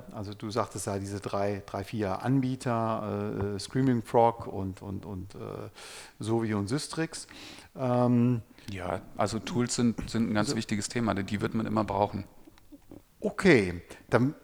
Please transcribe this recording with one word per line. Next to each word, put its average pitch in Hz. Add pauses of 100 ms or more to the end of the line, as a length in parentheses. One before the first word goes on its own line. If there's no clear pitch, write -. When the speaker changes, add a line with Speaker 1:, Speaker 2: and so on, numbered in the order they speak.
(140)
Speaker 1:
also 104
du 107
sagtest 104
ja, 101
diese 98
drei, 101
drei, 101
vier 101
Anbieter, 120 (400)
äh, 101
äh, -
Screaming 131
Frog 117
und, 95
und, 95
und, 98
äh, - (800)
Sovi 113
und 101
Systrix. - (500)
Ähm, 123 (280)
Speaker 2:
Ja, 92 (160)
also 107
Tools 120
sind, 120
sind 113
ein 107
ganz 107
Speaker 1:
so 127
Speaker 2:
wichtiges 107
Thema, 113
denn 98
die 101
wird 110
man 110
immer 107
brauchen. 98 (960)
Speaker 1:
Okay, 107 (280)
dann 127